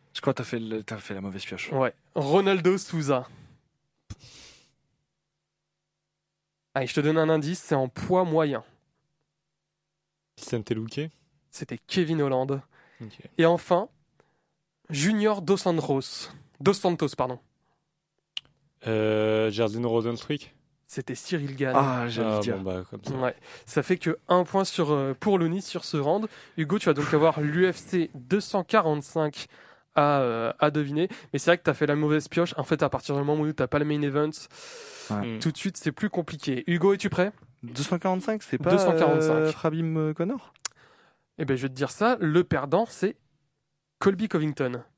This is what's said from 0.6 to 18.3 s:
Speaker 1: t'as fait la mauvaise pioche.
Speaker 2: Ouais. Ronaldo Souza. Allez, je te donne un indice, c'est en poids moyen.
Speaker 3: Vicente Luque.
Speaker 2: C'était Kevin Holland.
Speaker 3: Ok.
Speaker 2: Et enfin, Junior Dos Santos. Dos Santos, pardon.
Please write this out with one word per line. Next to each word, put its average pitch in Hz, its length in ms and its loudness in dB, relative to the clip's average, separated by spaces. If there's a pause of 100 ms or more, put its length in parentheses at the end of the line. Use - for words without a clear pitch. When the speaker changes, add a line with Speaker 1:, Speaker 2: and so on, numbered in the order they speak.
Speaker 1:
t'as 110 140 -10
fait 101 180 -10
la 95 60 -8
mauvaise 95 220 -8
pioche. - 280 -10
Speaker 2:
Ouais. 131 200 0 (220)
Ronaldo 185 640 2
Souza. 143 500 -2 (3500)
Allez, 135 100 0
je - 80 -8
te 151 60 2
donne 151 180 2
un 160 120 2
indice, 160 300 0
c'est - 140 -2
en 135 140 2
poids 185 380 0
moyen. 151 380 0 (1700)
Speaker 3:
Vicente - 320 -6
Luque. 110 320 -4 (480)
Speaker 2:
C'était - 380 -12
Kevin 160 340 0
Holland. 135 400 0 (400)
Speaker 3:
Ok. 110 160 -18 (220)
Speaker 2:
Et 165 80 8
enfin, 175 420 2 (1000)
Junior 208 500 2
Dos 190 160 2
Santos. 156 720 -2 (320)
Dos 185 120 4
Santos, 170 440 0
pardon. 127 220 -4 (1500)